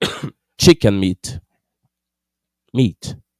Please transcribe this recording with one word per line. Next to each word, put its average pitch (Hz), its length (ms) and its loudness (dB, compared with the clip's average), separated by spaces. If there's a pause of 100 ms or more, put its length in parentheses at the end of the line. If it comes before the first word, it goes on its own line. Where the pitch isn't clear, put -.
<coughs> - 580 -10
chicken 104 420 4
meat. - 400 -4 (1300)
Meat. - 440 -2 (240)